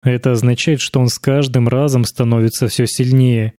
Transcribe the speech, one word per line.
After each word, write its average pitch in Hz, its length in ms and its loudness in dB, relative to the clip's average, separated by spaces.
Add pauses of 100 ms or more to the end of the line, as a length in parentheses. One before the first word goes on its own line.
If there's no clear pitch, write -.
Это 127 300 0
означает, 120 480 0
что - 200 -2
он 123 80 2
с - 100 -6
каждым 131 500 0
разом 131 360 0
становится 117 640 0
все 120 180 -2
сильнее. 127 720 0